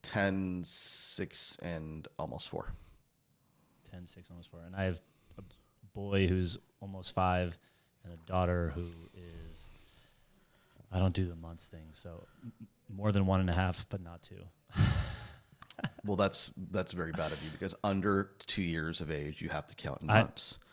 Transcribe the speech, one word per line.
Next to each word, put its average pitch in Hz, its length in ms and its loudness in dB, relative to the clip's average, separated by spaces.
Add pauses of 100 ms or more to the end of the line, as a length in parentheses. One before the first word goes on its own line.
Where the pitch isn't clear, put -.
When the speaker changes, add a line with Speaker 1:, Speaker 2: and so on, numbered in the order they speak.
Speaker 1:
ten, 95 600 0
six, - 1000 -2
and 80 460 -6 (120)
almost - 300 -6
four. - 240 -6 (1160)
Speaker 2:
Ten, 90 160 -14
six, - 240 -16
almost 87 220 -16
four. 85 140 -16
And 90 100 -10
I 95 80 2
have 90 180 2 (360)
a - 60 -14 (500)
boy 98 340 4
who's 90 300 4 (240)
almost 95 340 -6
five 90 420 4 (460)
and 87 100 -14
a 82 40 -16
daughter 87 580 2
who 87 120 -4 (260)
is, 85 560 -14 (1200)
I 92 80 2
don't 92 140 6
do 95 120 2
the 85 100 -4
months 82 300 -12
thing, 80 280 -16
so - 340 -12 (160)
m-, 113 80 -12 (380)
more 101 220 2
than 98 140 8
one 95 140 6
and 92 100 4
a 85 40 4
half, 92 360 2
but 95 120 -6
not 85 200 -14
two. 92 220 -16 (320)
<laughs> - 60 6 (1200)
Speaker 1:
Well, 101 100 2
that's, 98 360 2 (200)
that's 92 220 -2
very 82 180 -2
bad 80 200 -2
of 73 120 -6
you, 78 60 -6
because 90 340 -6
under 98 480 4 (140)
two 95 200 0
years 82 360 -2
of 78 100 -4
age, 73 300 -4
you 80 80 -4
have 76 180 -4
to - 80 -16
count - 280 -8
in 78 60 -4
Speaker 2:
I, 110 120 10
Speaker 1:
months. - 360 -2 (160)